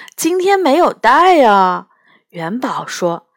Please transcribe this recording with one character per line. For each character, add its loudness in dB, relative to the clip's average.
今 -4
天 0
没 0
有 2
带 2
啊。” 2
元 -10
宝 -8
说， -6